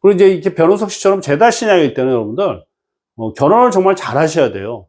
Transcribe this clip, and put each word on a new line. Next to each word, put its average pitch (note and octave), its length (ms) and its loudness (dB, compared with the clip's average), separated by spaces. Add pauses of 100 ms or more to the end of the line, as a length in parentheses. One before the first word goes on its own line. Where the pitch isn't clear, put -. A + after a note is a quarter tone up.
그리고 G3+ 140 4
이제 F#3+ 160 4
이렇게 F3+ 240 -4
변호석 G3 360 0
씨처럼 G3 300 -2
제달신약일 E3+ 720 0
때는 C3 180 -2
여러분들, A2+ 520 -4 (520)
어, A2 160 -8
결혼을 A3 380 2
정말 F#3+ 260 0
잘 - 200 -8
하셔야 D3+ 360 0
돼요, G2+ 360 -12